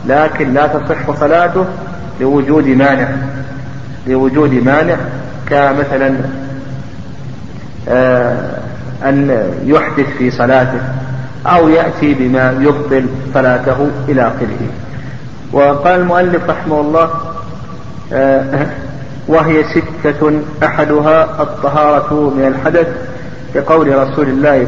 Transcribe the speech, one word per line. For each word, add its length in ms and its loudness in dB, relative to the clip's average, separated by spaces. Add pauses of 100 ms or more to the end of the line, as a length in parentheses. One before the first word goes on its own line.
لكن 480 2
لا 140 4
تصح 520 -2
صلاته 460 2 (560)
لوجود 460 2
مانع، 400 4 (1000)
لوجود 460 2
مانع 420 2 (540)
كمثلًا، 680 2 (1700)
آه، 480 2 (680)
أن 460 2 (160)
يحدث 420 2 (100)
في 140 0
صلاته، 480 2 (680)
أو 240 4
يأتي 440 2
بما 460 2
يبطل 460 2 (280)
صلاته 560 2 (180)
إلى 140 2
آخره. 460 -2 (840)
وقال 500 4
المؤلف 480 2
رحمه 320 -2
الله: 280 2 (1040)
آه، 540 2 (600)
"وهي 360 4
ستة، 760 0 (220)
أحدها 600 4
الطهارة 920 0
من 340 2
الحدث، 400 2 (680)
لقول 420 4
رسول 320 0
الله 380 2